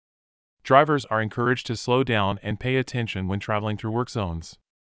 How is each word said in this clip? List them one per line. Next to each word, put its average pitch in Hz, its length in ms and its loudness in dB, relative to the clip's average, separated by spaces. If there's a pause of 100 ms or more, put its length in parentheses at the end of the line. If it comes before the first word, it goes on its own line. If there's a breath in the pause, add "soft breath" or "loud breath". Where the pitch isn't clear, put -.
(640)
Drivers 143 440 4
are 110 160 0
encouraged 120 460 0
to 113 80 -4
slow 123 280 2
down 101 380 0
and 104 180 -4
pay 127 160 0
attention 113 520 -2
when 98 120 -2
traveling 107 380 -2
through 110 140 -4
work 120 180 -2
zones. 87 480 -6 (260)